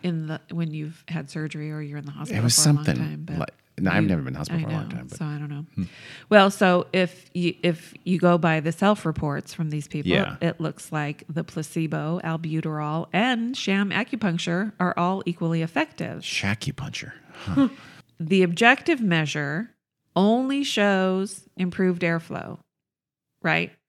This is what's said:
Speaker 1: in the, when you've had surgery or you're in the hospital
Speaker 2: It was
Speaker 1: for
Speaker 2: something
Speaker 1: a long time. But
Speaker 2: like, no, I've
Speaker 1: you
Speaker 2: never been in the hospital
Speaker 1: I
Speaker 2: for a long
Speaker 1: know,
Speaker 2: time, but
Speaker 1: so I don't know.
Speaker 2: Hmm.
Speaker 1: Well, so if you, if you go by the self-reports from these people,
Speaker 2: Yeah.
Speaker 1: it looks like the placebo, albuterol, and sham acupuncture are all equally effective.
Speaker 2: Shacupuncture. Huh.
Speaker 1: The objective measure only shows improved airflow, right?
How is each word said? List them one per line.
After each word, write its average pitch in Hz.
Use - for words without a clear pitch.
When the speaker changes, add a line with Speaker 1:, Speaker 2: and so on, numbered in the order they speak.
Speaker 1:
in 160
the, 156
when 165
you've 156
had 156
surgery 151
or 151
you're 147
in 143
the 143
hospital 147
Speaker 2:
It 113
was 117
Speaker 1:
for -
Speaker 2:
something 151
Speaker 1:
a -
long -
time. 76
But -
Speaker 2:
like, -
no, 92
I've 104
Speaker 1:
you 101
Speaker 2:
never 147
been -
in -
the -
hospital 165
Speaker 1:
I 156
Speaker 2:
for -
a -
long 156
Speaker 1:
know, -
Speaker 2:
time, -
but -
Speaker 1:
so 165
I 147
don't 147
know. 147
Speaker 2:
Hmm. 98
Speaker 1:
Well, 196
so 180
if 180
you, 175
if 170
you 180
go 175
by 160
the 156
self-reports 160
from 156
these 147
people, 147
Speaker 2:
Yeah. -
Speaker 1:
it 165
looks -
like 147
the 160
placebo, 160
albuterol, 160
and 240
sham 196
acupuncture 190
are 180
all 185
equally 165
effective. -
Speaker 2:
Shacupuncture. -
Huh. 247
Speaker 1:
The 180
objective 240
measure 156
only 262
shows 190
improved 185
airflow, 165
right? 160